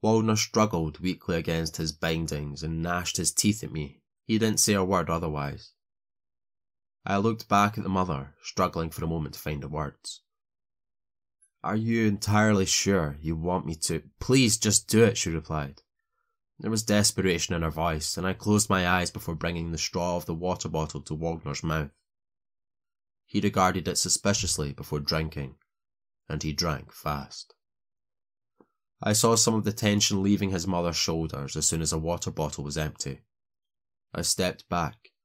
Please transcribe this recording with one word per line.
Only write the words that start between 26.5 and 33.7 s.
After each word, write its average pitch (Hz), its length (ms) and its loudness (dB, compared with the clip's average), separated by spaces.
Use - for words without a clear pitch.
drank 73 400 -4
fast. - 600 -10
I 104 100 2
saw 113 220 4
some 113 200 2
of 107 100 0
the 104 80 0
tension 101 500 2
leaving 98 280 2
his 87 160 -2
mother's 87 300 0
shoulders 78 600 -4
as 78 100 0
soon 80 160 0
as 78 100 -2
a 82 60 0
water 85 320 -4
bottle 76 340 -4
was 73 140 -6
empty. 73 420 -6